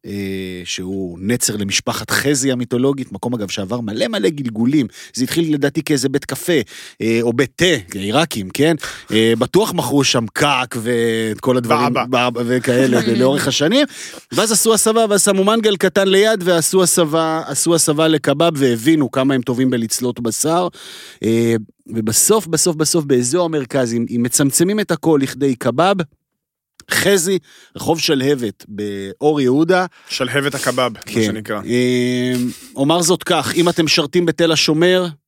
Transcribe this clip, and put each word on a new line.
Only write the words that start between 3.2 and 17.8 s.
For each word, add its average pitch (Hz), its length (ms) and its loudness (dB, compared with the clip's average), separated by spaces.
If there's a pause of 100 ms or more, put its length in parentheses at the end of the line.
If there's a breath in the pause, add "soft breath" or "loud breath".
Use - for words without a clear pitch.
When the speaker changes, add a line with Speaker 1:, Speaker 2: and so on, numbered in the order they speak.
Speaker 1:
אגב 104 160 -4
שעבר 110 320 -6
מלא 110 260 -4
מלא 202 220 0
גלגולים, 127 580 0 (260 loud breath)
זה 120 100 -4
התחיל 160 300 0
לדעתי 143 300 0
כאיזה 139 260 0
בית 135 160 -2
קפה, - 280 -4 (480 loud breath)
אה, 113 200 0
או 117 120 0
בית 127 220 0
תה, 170 100 2 (340)
עיראקים, 107 500 -2
כן? 156 260 2 (360 loud breath)
אה, 113 280 4
בטוח 185 340 2
מכרו 143 300 0
שם 117 300 0
קק 131 480 0
ואת 113 580 0
כל 127 180 2
הדברים, 127 360 0
Speaker 2:
באבא. 123 120 -2 (240)
Speaker 1:
באבא 120 160 -4
וכאלה, 123 580 2
Speaker 3:
<laughs> 107 40 0
Speaker 1:
ולאורך 131 400 2
השנים, 185 380 2 (460 loud breath)
ואז 208 200 0
עשו 220 220 2
הסבה, 220 360 2
ואז 202 140 2
שמו 196 200 2
מנגל 214 340 2
קטן 196 300 2
ליד, 196 360 4
ועשו 180 400 2
הסבה, 160 640 2
עשו 165 300 0
הסבה 156 320 2